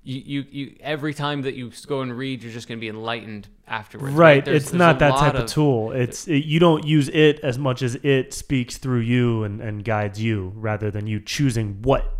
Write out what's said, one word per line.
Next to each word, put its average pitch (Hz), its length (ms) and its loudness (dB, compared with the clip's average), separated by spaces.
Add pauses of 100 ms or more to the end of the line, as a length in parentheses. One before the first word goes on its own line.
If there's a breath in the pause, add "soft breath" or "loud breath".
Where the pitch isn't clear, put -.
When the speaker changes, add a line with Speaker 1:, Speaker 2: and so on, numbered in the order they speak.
Speaker 1:
you, 131 200 -10
you, 139 240 -6
you, 139 320 -12
every 151 320 -4
time 143 300 -4
that 131 120 -6
you 120 160 -10
s-, - 160 -18
go 135 160 -4
and 123 140 -6
read, 131 280 -8
you're 113 80 -12
just 117 160 -12
gonna 117 100 -8
be 113 100 -8
enlightened 110 600 -8 (180)
afterwards, 113 480 -8
Speaker 2:
Right. 160 220 10
Speaker 1:
right? 139 80 2
There's, 143 180 2
Speaker 2:
It's - 80 -8
Speaker 1:
there's 170 80 -2
Speaker 2:
not 170 160 6
Speaker 1:
a 131 60 -4
Speaker 2:
that 147 100 6
Speaker 1:
lot 131 100 2
Speaker 2:
type 143 140 2
of 131 80 -2
Speaker 1:
of 113 80 -6
Speaker 2:
tool. 127 400 0
It's, 127 380 -4
it, 151 160 2
you 156 160 2
don't 160 260 6
use 147 220 4
it 151 320 6
as 127 180 -2
much 135 240 -2
as 123 220 -2
it 135 280 2
speaks - 460 -4
through 127 220 0
you 117 420 2
and, 104 180 -6
and 104 240 -8
guides 104 380 -2
you 104 320 -2
rather 107 380 -4
than 104 160 -6
you 110 100 -4
choosing 107 640 -2
what 127 380 0